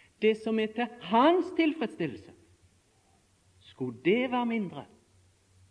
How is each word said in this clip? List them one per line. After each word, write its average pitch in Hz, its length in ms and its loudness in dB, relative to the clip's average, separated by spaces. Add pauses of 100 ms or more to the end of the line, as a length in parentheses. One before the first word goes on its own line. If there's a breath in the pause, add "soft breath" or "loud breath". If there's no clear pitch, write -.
(220 soft breath)
Det 214 160 4
som 220 220 -2
er 214 80 -2
til 233 200 -4 (140)
hans 269 440 4 (120)
tilfredsstillelse, 214 760 -4 (1300)
skulle 127 460 -10
det 240 260 2
være 247 140 -2
mindre 190 400 -6 (840)